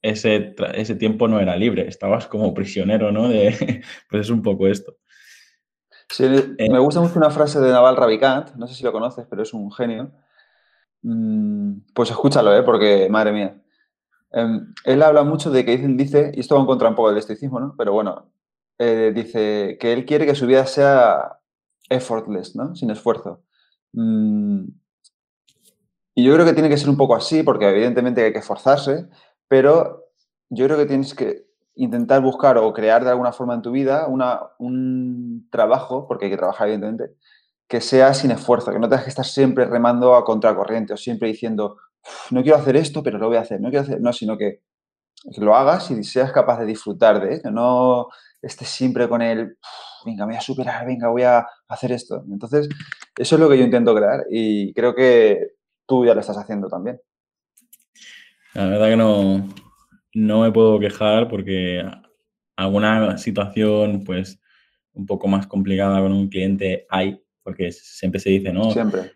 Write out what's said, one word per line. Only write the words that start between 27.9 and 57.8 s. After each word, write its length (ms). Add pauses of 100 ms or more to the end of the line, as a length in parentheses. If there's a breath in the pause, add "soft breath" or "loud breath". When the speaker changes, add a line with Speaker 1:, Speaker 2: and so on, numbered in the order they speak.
Speaker 2:
hay 80
que 60
esforzarse, 680 (400 soft breath)
pero 560 (440)
yo 180
creo 120
que 80
tienes 280
que 320 (300)
intentar 460
buscar 360
o 140
crear 320
de 60
alguna 220
forma 220
en 80
tu 100
vida 340
una, 340 (180)
un 920
trabajo, 560
porque 200
hay 40
que 60
trabajar, 320
evidentemente, 480 (520)
que 120
sea 340
sin 160
esfuerzo, 420
que 60
no 100
tengas 160
que 60
estar 140
siempre 420
remando 480
a 100
contracorriente 680
o 40
siempre 320
diciendo, 500 (260 soft breath)
"Uf, 280
no 100
quiero 160
hacer 180
esto, 260
pero 160
lo 100
voy 100
a 20
hacer, 200
no 100
quiero 140
hacer", 160
no, 120
sino 260
que, 240 (720)
que 60
lo 160
hagas 340
y 140
seas 280
capaz 280
de 60
disfrutar 540
de 160
ello, 140
no 580 (340 soft breath)
estés 260
siempre 400
con 140
el, 220
"Uf, 600
venga, 200
me 80
voy 40
a 40
superar, 440
venga, 220
voy 140
a 240 (220 loud breath)
hacer 240
esto". 380
Entonces, 380 (500 loud breath)
eso 180
es 40
lo 80
que 100
yo 60
intento 300
crear 360
y 440
creo 200
que 600 (320)
tú 180
ya 100
lo 60
estás 180
haciendo 300
también. 320 (1500 soft breath)